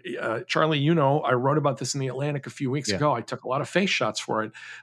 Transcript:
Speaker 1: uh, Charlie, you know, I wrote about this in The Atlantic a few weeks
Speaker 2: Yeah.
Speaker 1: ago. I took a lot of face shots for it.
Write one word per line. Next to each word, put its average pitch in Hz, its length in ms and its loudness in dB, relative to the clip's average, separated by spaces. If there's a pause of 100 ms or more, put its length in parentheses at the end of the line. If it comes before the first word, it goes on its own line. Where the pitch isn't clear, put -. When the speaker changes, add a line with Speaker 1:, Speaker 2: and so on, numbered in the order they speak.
(220)
Speaker 1:
uh, 113 200 -2
Charlie, 156 360 2
you 147 160 4
know, 147 280 4
I 135 120 2
wrote 135 240 2
about 143 220 2
this 135 160 -4
in 143 40 -4
The 131 100 -2
Atlantic 139 360 -4
a 123 60 -10
few 135 180 -4
weeks 139 200 -2
Speaker 2:
Yeah. 98 80 0
Speaker 1:
ago. 147 180 2
I 113 60 -4
took - 220 -8
a - 40 -8
lot 131 140 0
of 127 80 -4
face 180 200 2
shots - 300 0
for 110 240 -2
it. 110 80 -6 (320)